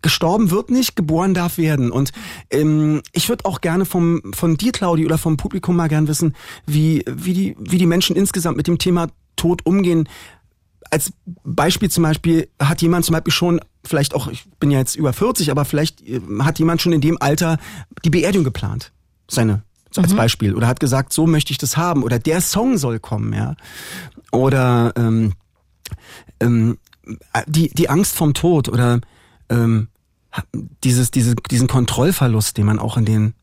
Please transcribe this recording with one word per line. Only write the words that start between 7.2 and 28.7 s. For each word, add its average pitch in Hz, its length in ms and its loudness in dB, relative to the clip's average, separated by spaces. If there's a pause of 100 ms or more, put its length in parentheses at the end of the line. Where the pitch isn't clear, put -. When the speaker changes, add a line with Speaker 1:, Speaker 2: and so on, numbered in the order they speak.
Speaker 1:
die, 190 260 -2
wie 185 200 -2
die 180 80 4
Menschen 170 300 2
insgesamt 175 420 0
mit 151 80 -2
dem 175 100 2
Thema 175 300 0 (300)
Tod 175 280 -2
umgehen. 175 460 2 (800)
Als - 220 -2 (320)
Beispiel 165 440 0
zum 170 140 0
Beispiel 165 460 2 (100)
hat 147 240 0
jemand 165 240 2
zum 165 80 0
Beispiel 160 180 -2
schon, 170 280 0 (240)
vielleicht 139 300 -2
auch, 131 120 -4
ich - 180 -10 (160)
bin 143 120 2
ja 135 60 4
jetzt 131 180 -2
über 143 160 0
vierzig, 190 400 -2
aber 139 120 0
vielleicht, - 420 -2
äh, 120 140 -6 (200)
hat 151 180 0
jemand 165 240 2
schon 175 100 2
in 156 80 2
dem 160 220 2
Alter 156 360 0 (460)
die 165 60 2
Beerdigung 180 340 2
geplant. - 460 -6 (400)
Seine, 110 320 0 (300)
so 196 100 0
als 170 100 4
Speaker 2:
Mhm. 202 40 2
Speaker 1:
Beispiel. 113 400 2
Oder 117 100 0
hat 127 140 0
gesagt, 135 320 0
so 160 160 2
möchte 156 240 2
ich 135 60 -6
das - 180 -4
haben. 160 260 0
Oder 117 160 0
der 165 220 0
Song 233 360 0
soll 123 220 -2
kommen, 107 340 -4
ja. 113 220 -4 (760)
Oder, 127 640 2
ähm, 113 380 0 (1080)
ähm, 117 380 2 (680)
die, 156 220 2
die - 200 0
Angst 175 280 0
vorm 151 180 2
Tod 160 340 2
oder, 120 320 2 (480)